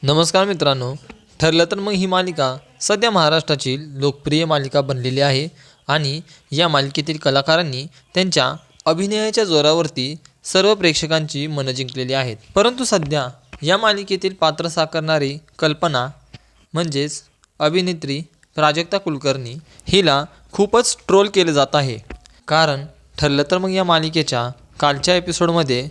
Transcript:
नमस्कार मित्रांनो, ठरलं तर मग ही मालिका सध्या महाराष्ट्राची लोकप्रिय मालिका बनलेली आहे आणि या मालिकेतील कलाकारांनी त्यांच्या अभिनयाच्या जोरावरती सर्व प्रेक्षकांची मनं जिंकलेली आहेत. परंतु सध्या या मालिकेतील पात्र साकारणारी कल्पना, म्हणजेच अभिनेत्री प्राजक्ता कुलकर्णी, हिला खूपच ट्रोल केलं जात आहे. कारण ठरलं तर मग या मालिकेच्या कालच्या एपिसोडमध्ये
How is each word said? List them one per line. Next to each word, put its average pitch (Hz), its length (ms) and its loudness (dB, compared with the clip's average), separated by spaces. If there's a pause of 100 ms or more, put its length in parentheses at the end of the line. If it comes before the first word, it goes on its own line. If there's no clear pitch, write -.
नमस्कार 165 420 4
मित्रांनो, 139 480 -2 (460)
ठरलं 165 320 4
तर 202 80 -4
मग 202 120 -4
ही 190 140 0
मालिका 175 520 0 (240)
सध्या 214 300 0
महाराष्ट्राची 151 680 2
लोकप्रिय 147 640 -2
मालिका 143 360 0
बनलेली 131 400 -2
आहे 139 260 2 (400)
आणि 147 340 -2 (300)
या 160 160 2
मालिकेतील 147 500 -2
कलाकारांनी 143 680 0 (280)
त्यांच्या 156 400 2 (320)
अभिनयाच्या 214 580 0
जोरावरती 151 720 0 (280)
सर्व 196 320 2
प्रेक्षकांची 156 720 -2
मनं 139 240 -4
जिंकलेली 127 420 -6
आहेत. 127 240 -2 (180)
परंतु 247 280 2
सध्या 151 440 -2 (340)
या 165 160 2
मालिकेतील 196 560 0
पात्र 160 340 -2
साकारणारी 156 680 -2 (220)
कल्पना, 151 480 0 (680)
म्हणजेच 151 480 -4 (380)
अभिनेत्री 156 640 -2 (340)
प्राजक्ता 156 420 0
कुलकर्णी, 135 580 -4 (320)
हिला 151 380 2 (260)
खूपच 233 460 2 (100)
ट्रोल 196 260 6
केलं 175 180 2
जात 143 240 2
आहे. 131 220 0 (500)
कारण 151 380 2 (320)
ठरलं 143 340 2
तर 180 60 2
मग 190 120 -2
या 190 140 0
मालिकेच्या 156 680 0 (300)
कालच्या 147 360 2
एपिसोडमध्ये 165 760 0